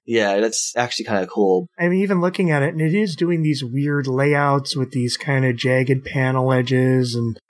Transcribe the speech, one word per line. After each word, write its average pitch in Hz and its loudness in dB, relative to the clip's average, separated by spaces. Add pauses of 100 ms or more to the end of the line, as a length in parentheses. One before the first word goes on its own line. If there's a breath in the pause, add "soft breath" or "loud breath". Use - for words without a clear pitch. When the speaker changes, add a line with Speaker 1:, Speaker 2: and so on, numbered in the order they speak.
Speaker 1:
Yeah, 104 0
that's - -2
actually 120 -4
kinda 101 -2
cool. 92 2 (100)
Speaker 2:
I 175 0
mean, 185 2
even 196 0
looking 180 0
at 143 2
it, 165 -2
and 160 -4
it 156 2
is 202 0
doing 170 -2
these 143 0
weird 139 -2
layouts 139 2
with 131 -2
these 123 -2
kinda 131 0
jagged 131 0
panel 131 0
edges 127 2
and 117 -4 (120)